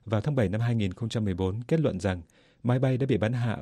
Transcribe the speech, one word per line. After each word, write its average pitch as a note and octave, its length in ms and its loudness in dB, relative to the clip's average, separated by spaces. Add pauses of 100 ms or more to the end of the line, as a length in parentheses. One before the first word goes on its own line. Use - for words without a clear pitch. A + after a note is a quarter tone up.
vào G#2 160 0
tháng D3 140 -2
bảy G#2+ 140 4
năm G#2+ 120 -2
hai A#2 140 0
nghìn G2+ 180 0
không A#2 160 -6
trăm A2 160 -2
mười F#2+ 80 0
bốn F#2 300 -2
kết D#3+ 160 2
luận G2+ 200 0
rằng F#2 220 -2 (420)
máy B2 160 2
bay C3 180 2
đã C3+ 80 -2
bị B2+ 120 2
bắn A2 160 0
hạ A#2 280 -2